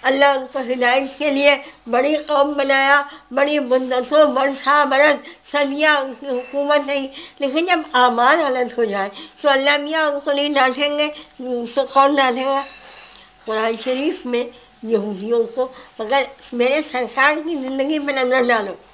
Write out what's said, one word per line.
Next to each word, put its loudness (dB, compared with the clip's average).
अल्लाह 4
उनको -6
हिदायत 0
के 0
लिए 2
बड़ी 2
कौम 0
बनाया, 2
बड़ी 2
मुद्दतों, 2
बरसा 2
बरस, 4
सदियाँ 2
उनकी -10
हुकूमत -2
रही। -4
लेकिन -2
जब 0
आमाल 4
गलत -2
हो 2
जाए, -4
तो 4
अल्लाह 2
मियाँ -2
उनको -4
नहीं 0
डांटेंगे, 0
तो -4
कौन 4
डांटेगा? 0
कुरान -2
शरीफ -4
में -4
यहूदियों -2
को, -6
मगर -2
मेरे 0
सरकार 0
की -6
ज़िंदगी -2
पर -4
नज़र 2
डालो -2